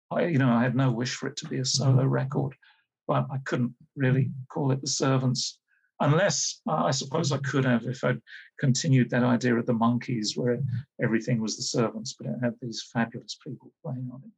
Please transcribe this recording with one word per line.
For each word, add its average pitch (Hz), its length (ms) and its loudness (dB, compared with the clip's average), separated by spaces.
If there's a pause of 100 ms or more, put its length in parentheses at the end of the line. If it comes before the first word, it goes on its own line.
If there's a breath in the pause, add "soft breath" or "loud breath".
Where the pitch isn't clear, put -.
I, - 160 0
you 170 120 2
know, 127 120 4
I 117 140 4
had 127 120 2
no 135 140 2
wish 120 260 -2
for - 120 -6
it - 100 -8
to - 100 -10
be 135 100 -6
a 131 80 -2
solo 131 400 4
record, 131 480 0 (560 soft breath)
but 139 200 0
I 135 140 -6
couldn't 123 300 -2 (240)
really 127 340 2 (180)
call 139 220 -2
it 135 80 0
The - 80 -10
Servants, 131 720 0 (400)
unless, 160 640 2
uh, 170 200 0
I 156 60 2
suppose 147 420 -2
I 135 60 -2
could 131 260 0
have 120 220 2
if 131 180 -4
I'd 135 160 0 (360 loud breath)
continued 131 520 4
that 123 140 2
idea 123 340 2
of 117 80 0
the 123 80 2
Monkees, 117 640 0
where 123 240 0 (420 loud breath)
everything 110 380 0
was 107 160 -4
The 120 60 -10
Servants, 113 540 -2
but 127 100 -12
it 120 140 -6
had 120 200 -2
these 113 320 -10
fabulous 117 520 -4
people 131 240 -14 (140)
playing 131 300 -8
on 135 100 -16
it 220 140 -20